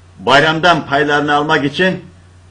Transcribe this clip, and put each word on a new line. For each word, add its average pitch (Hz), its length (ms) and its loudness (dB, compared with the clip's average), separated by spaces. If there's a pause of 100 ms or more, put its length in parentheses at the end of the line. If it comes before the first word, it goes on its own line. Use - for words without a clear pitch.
(200)
bayramdan 156 680 2
paylarını 147 500 0
almak 147 300 0
için 185 400 -2 (460)